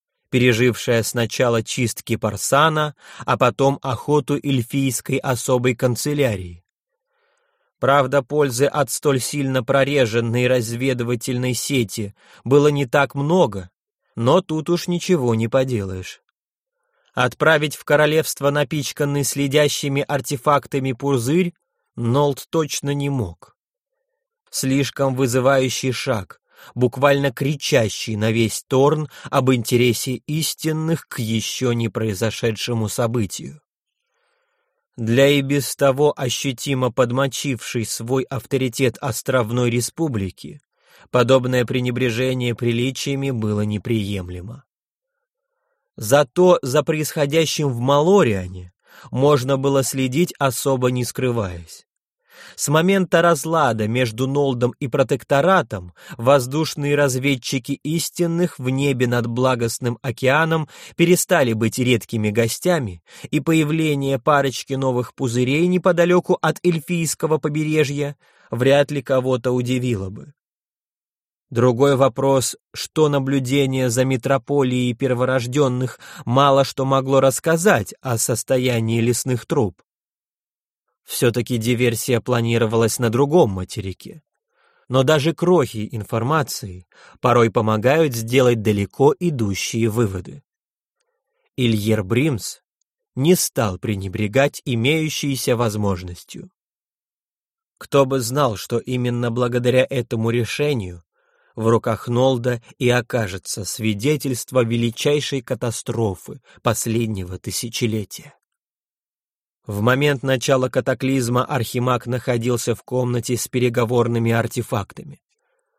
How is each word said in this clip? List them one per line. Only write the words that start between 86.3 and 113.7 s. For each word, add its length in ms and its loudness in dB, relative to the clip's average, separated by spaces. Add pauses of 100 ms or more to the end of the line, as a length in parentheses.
порой 300 4
помогают 640 2
сделать 460 2
далеко 580 2
идущие 720 -2
выводы. 540 -4 (1160)
Ильер 460 2
Бримс 580 -2 (540)
не 220 4
стал 420 -2
пренебрегать 840 -2
имеющейся 920 -2
возможностью. 920 -4 (1300)
Кто 260 2
бы 160 0
знал, 360 0
что 220 -4
именно 520 -2
благодаря 580 0
этому 420 -2
решению 760 -4 (500)
в 140 -2
руках 400 0
Нолда 540 0 (160)
и 120 0
окажется 760 -4
свидетельство 1000 -2
величайшей 760 -2
катастрофы 1000 -4 (220)
последнего 760 -2
тысячелетия. 960 -6 (1300)
В 140 -4
момент 420 2
начала 460 0
катаклизма 760 0
Архимаг 640 -2
находился 680 -2
в 80 -14
комнате 520 -2
с 120 -6
переговорными 800 2